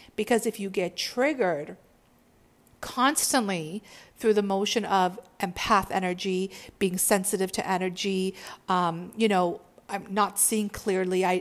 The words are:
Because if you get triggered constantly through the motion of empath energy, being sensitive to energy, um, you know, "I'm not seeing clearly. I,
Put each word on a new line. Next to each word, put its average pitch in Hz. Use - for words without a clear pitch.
Because 214
if 214
you 196
get 180
triggered 220
constantly 214
through 220
the 208
motion 202
of 185
empath 190
energy, 185
being 185
sensitive 208
to -
energy, 190
um, 180
you 220
know, 185
"I'm 196
not 196
seeing 214
clearly. 185
I, 185